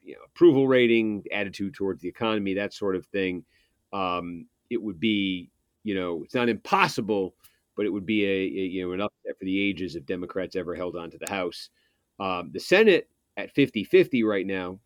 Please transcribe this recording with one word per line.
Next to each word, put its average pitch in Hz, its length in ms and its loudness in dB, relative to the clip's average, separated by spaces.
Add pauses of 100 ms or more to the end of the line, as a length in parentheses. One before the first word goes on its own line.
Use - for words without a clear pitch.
you 76 120 -18
know, - 100 -20
approval 135 420 6
rating, 113 640 4
attitude 98 440 -6
towards 95 260 -4
the 90 80 -8
economy, 104 460 -2
that 101 180 -4
sort 98 240 -2
of 87 100 -6
thing. 92 380 -4 (480)
Um, 87 540 -6 (240)
it 120 120 -4
would 101 160 -6
be, 98 520 0 (340)
you 104 100 -2
know, 90 300 -4
it's - 100 -10
not 123 140 0
impossible, 110 880 0 (400)
but 104 100 -2
it 95 40 0
would 98 140 -4
be 104 200 2
a, 98 180 0
a, 92 240 -4
you 92 180 -4
know, 90 80 -4
an 92 80 -4
upset - 380 -8
for - 60 -10
the 95 160 0
ages 90 340 -2
if 80 100 -10
Democrats 90 520 -6
ever 87 180 -6
held 87 220 -6
on 85 160 -10
to 82 60 -18
the - 120 -6
House. 92 400 -6 (480)
Um, 90 340 -4
the 95 60 -8
Senate 190 500 4 (280)
at 101 160 -10
fifty 120 320 0
fifty 147 400 4
right 101 220 0
now, 95 400 -6